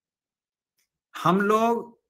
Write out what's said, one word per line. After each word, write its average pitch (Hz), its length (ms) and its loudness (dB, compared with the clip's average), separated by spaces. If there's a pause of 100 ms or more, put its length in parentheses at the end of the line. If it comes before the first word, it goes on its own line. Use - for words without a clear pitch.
(1200)
हम 180 160 2
लोग 220 680 0